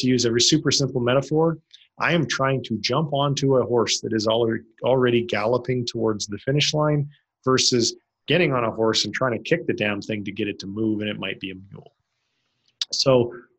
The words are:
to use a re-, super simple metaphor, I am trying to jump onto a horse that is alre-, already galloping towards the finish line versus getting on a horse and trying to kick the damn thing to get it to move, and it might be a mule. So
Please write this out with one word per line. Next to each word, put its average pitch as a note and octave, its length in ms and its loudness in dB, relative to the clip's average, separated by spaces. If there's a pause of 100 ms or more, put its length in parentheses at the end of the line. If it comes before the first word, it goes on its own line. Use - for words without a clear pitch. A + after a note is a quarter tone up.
to B2+ 60 2
use B2 180 2
a A#2 60 0
re-, A#2 100 2
super D3 300 2
simple C3+ 300 0
metaphor, D3+ 580 2 (400)
I C3+ 140 2
am E3 120 2
trying C3+ 380 -2
to A2+ 160 -4
jump C#3+ 340 -2
onto C#3 440 2
a A#2 80 2
horse A2+ 360 0
that G#2+ 100 -6
is A2 160 0
alre-, A2+ 360 0 (200)
already B2 400 4
galloping A#2 600 -2
towards A2 400 -2
the G#2 140 -10
finish C#3+ 340 0
line D3+ 340 0 (360)
versus B2 520 2 (320)
getting D#3 240 2
on B2 120 0
a A2 80 -2
horse A2 340 0
and G2+ 80 -6
trying B2+ 200 -2
to G#2+ 160 -6
kick E3+ 180 0
the A2+ 60 0
damn G#2 280 -2
thing G#2+ 240 -6
to G#2 60 -8
get G2+ 160 -4
it G2+ 120 -6
to G2 80 -12
move, G#2+ 340 -2
and G#2 80 -4
it G#2+ 100 -6
might G2 200 -8
be F#2+ 120 -8
a F2+ 40 -12 (140)
mule. G#2 240 -20 (960)
So B2 440 2 (240)